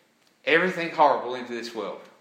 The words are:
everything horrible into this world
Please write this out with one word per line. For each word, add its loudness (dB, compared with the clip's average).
everything 0
horrible 2
into -8
this -8
world -8